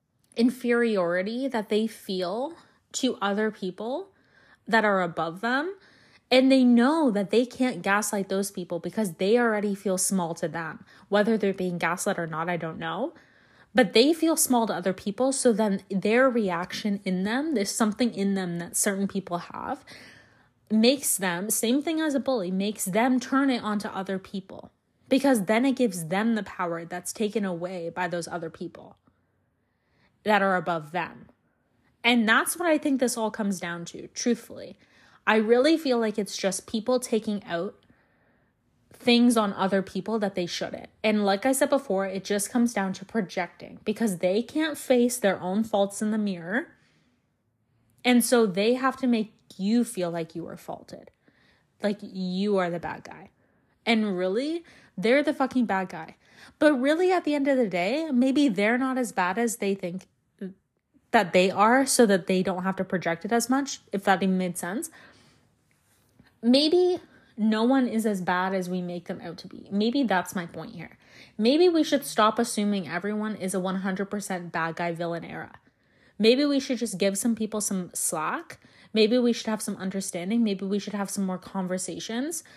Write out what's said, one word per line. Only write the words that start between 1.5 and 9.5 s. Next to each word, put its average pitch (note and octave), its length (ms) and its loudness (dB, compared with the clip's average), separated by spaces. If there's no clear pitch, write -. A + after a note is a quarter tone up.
they A3 200 0
feel G#3 640 -6
to - 280 -2
other G3+ 300 0
people G#3+ 600 -8
that G#3+ 160 4
are G3 180 2
above E3 380 -4
them. C#4+ 340 -2
And C4 220 6
they C4 100 6
know B3 480 6
that G3+ 200 0
they A#3+ 140 4
can't A#3+ 380 -4
gaslight G3 460 0
those G3 240 -2
people F3 260 -6
because F3 360 -4
they G3+ 220 2
already G#3 380 2